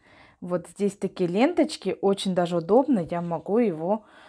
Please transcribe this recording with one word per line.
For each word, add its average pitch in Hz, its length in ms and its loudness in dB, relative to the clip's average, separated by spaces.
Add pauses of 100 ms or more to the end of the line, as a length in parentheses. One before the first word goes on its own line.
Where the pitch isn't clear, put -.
(420)
Вот 175 260 -6
здесь 196 300 -4
такие 180 320 -2
ленточки, 247 720 0
очень 196 340 0
даже 175 220 0
удобно. 214 420 4
Я 170 220 -4
могу 175 380 -2
его 196 440 0 (260)